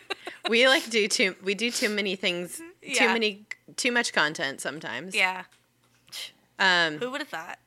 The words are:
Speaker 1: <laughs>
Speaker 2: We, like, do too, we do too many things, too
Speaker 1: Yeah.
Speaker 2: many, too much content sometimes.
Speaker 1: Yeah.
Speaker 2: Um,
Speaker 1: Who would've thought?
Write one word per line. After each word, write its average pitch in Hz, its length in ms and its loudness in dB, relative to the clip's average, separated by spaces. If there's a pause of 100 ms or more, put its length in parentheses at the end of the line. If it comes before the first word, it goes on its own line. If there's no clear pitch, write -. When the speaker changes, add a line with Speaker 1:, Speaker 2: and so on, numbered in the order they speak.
Speaker 1:
<laughs> - 400 -10
Speaker 2:
We, 233 180 6
like, 269 220 4
do 214 180 2
too, 190 360 2
we 196 120 0
do 226 160 -2
too 233 180 0
many 202 260 -2
things, 180 420 -4
too 330 60 -14 (180)
Speaker 1:
Yeah. - 320 0
Speaker 2:
many, 214 320 -2 (300)
too 247 160 -2
much 240 220 0
content 151 480 0
sometimes. 147 540 -8
Speaker 1:
Yeah. 185 280 0 (1160)
Speaker 2:
Um, 175 400 4
Speaker 1:
Who 254 120 -4
would've 285 160 -6
thought? 165 400 -12